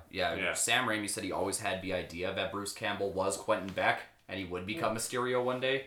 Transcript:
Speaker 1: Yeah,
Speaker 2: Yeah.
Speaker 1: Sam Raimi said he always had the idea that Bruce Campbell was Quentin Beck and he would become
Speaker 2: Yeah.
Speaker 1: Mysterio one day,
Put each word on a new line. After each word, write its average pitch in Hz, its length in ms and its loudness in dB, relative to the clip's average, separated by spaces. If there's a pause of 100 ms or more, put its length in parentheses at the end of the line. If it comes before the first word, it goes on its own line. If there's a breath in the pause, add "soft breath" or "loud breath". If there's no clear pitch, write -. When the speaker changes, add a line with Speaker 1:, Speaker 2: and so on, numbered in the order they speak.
(100)
Speaker 1:
Yeah, 87 260 2
Speaker 2:
Yeah. 90 180 0
Speaker 1:
Sam 123 320 4
Raimi 107 240 0
said 98 140 -4
he 90 80 -2
always 92 260 0
had 95 240 -2
the 92 120 -2
idea 90 380 -2
that 95 200 -2
Bruce 101 200 -4
Campbell 101 400 -2
was 95 240 2
Quentin 98 380 2
Beck 104 280 2 (260)
and 95 100 -6
he 95 80 -2
would 87 200 -4
become 110 280 0
Speaker 2:
Yeah. 113 60 -2
Speaker 1:
Mysterio 123 440 0
one 127 160 0
day, 131 260 0